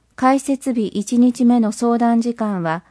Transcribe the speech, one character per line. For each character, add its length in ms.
開 240
設 340
日 140
一 320
日 260
目 140
の 120
相 260
談 240
時 120
間 300
は、 280